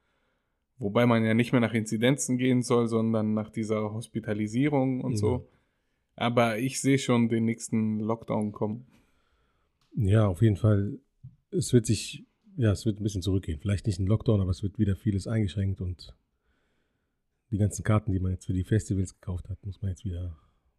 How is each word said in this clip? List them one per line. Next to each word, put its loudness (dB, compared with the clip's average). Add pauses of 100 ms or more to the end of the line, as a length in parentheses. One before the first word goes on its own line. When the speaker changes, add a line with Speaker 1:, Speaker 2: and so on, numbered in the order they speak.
(760)
Speaker 1:
Wobei 2
man 4
ja 2
nicht 2
mehr 4
nach 2
Inzidenzen 0
gehen 2
soll, 2
sondern 0
nach -2
dieser -4
Hospitalisierung -2
und -4
Speaker 2:
Ja. -2
Speaker 1:
so. -2 (680)
Aber 2
ich -4
sehe 4
schon 2
den 0
nächsten -2
Lockdown -4
kommen. -6 (1120)
Speaker 2:
Ja, 4
auf -2
jeden 4
Fall. 2 (540)
Es -4
wird 6
sich, -4 (320)
ja, 2
es -2
wird -2
ein -6
bisschen -4
zurückgehen. -2
Vielleicht -2
nicht -2
ein -2
Lockdown, 2
aber 0
es -6
wird -6
wieder 0
vieles -2
eingeschränkt -2
und -10 (1400)
die -2
ganzen 0
Karten, 2
die 0
man -2
jetzt -8
für -2
die 0
Festivals 0
gekauft -10
hat, -12
muss -12
man -4
jetzt -10
wieder -8 (440)